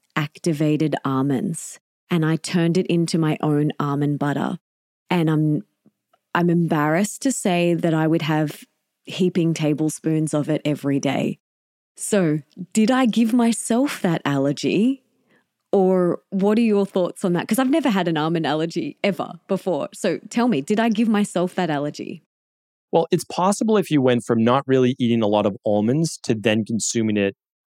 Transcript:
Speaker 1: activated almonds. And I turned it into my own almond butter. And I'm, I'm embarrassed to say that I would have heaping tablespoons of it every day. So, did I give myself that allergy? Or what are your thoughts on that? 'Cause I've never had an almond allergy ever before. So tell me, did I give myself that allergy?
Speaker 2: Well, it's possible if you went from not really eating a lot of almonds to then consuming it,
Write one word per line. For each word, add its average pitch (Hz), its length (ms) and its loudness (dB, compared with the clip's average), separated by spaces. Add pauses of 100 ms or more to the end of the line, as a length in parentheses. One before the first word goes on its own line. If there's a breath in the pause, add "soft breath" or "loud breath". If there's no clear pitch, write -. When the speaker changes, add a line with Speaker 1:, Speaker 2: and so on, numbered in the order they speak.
(160)
Speaker 1:
activated 151 880 -2
almonds. 135 720 -2 (300)
And 165 160 2
I 160 120 2
turned 170 420 0
it 185 80 0
into 170 320 0
my 160 240 0
own 151 360 2
almond 143 400 -2
butter. 143 400 -2 (520)
And 170 180 2
I'm, 156 360 0 (720)
I'm 175 140 2
embarrassed 165 760 0
to 269 100 -2
say 175 420 0
that 165 180 0
I 160 140 0
would 160 160 0
have 156 420 -2 (400)
heaping 175 480 0
tablespoons 156 800 -2
of 147 160 -2
it 151 160 -2
every 139 360 -2
day. - 400 -4 (560)
So, 165 440 0 (320)
did 220 180 4
I 262 140 2
give 226 300 2
myself 233 640 0
that 170 240 0
allergy? 143 800 0 (680)
Or 185 600 2
what 202 260 2
are 240 60 2
your 202 240 2
thoughts - 400 -2
on 175 80 2
that? 175 120 -2
'Cause - 120 0
I've 262 100 2
never 294 220 2
had 190 180 0
an 165 80 0
almond 160 300 0
allergy 156 580 -2
ever - 280 -2 (160)
before. 180 440 -2
So 170 260 -2 (120)
tell 240 180 0
me, 143 140 2
did 208 180 0
I 233 80 2
give 220 200 0
myself 196 480 0
that 180 120 0
allergy? 147 540 -6 (680)
Speaker 2:
Well, 165 200 2
it's 175 140 0
possible 208 520 0
if 190 140 0
you 147 100 4
went 123 240 2
from 117 180 0
not 123 240 2
really 127 320 2
eating 117 220 2
a 110 60 2
lot 104 180 2
of 95 200 -2
almonds 113 580 0
to 123 120 -2
then 110 300 0
consuming 110 540 -2
it, 98 180 0 (320)